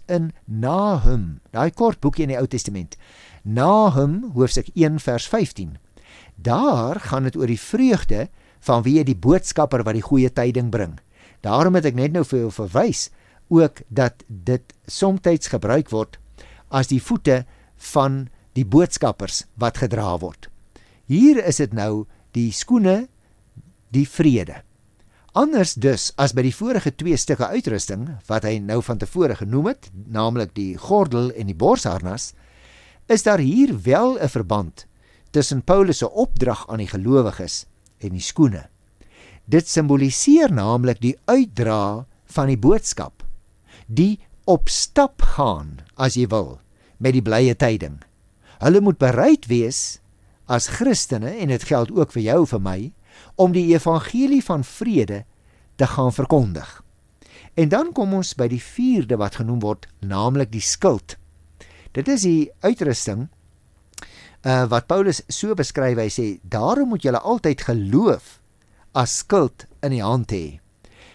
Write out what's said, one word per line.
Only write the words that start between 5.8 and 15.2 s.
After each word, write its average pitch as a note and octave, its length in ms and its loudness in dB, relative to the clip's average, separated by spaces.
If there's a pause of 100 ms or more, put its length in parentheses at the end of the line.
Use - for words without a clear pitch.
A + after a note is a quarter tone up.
Daar D3 640 0
gaan C3+ 220 -4
dit B2+ 140 -2
oor B2 100 -2
die A2+ 140 -2
vreugde G#3+ 680 0 (320)
van A#2 220 2
wie C#3+ 220 4
die B2+ 120 0
boodskapper C3+ 680 2
wat G#2+ 160 -2
die G#2 60 -4
goeie B2+ 280 2
tyding A#2+ 380 -2
bring. F#2+ 280 -4 (420)
Daarom D3 340 2
het E3+ 100 2
ek B2 140 -2
net D3 140 0
nou E3+ 120 0
vir C3 140 -2
jou A#2 160 -2
verwys, A2+ 540 -2 (400)
ook E3 400 2
dat A#2+ 400 -2
dit A#2+ 460 -6 (120)
somtyds F#3+ 640 0